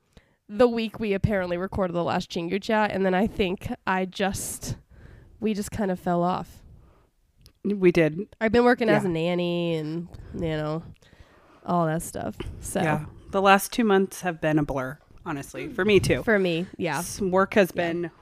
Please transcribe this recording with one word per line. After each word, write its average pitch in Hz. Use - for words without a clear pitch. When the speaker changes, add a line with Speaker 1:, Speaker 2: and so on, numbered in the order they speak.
Speaker 1:
the 226
week 226
we 208
apparently 190
recorded 185
the 170
last 156
Chingu 180
Chat, 214
and 190
then 185
I 196
think 202
I 185
just, -
we 220
just 208
kind 196
of 180
fell 175
off. 180
Speaker 2:
We 190
did. 160
Speaker 1:
I've 220
been 240
working 240
as 208
Speaker 2:
Yeah. 185
Speaker 1:
a 175
nanny 175
and, 160
you -
know, 156
all 170
that 160
stuff. -
So -
Speaker 2:
Yeah. 151
The 196
last 196
two 247
months 190
have 170
been 156
a -
blur, 135
honestly, 139
for 247
me 208
too. 143
Speaker 1:
For 214
me, 175
yeah. 156
Speaker 2:
S-, -
work 190
has 196
Speaker 1:
Yeah. 170
Speaker 2:
been, 170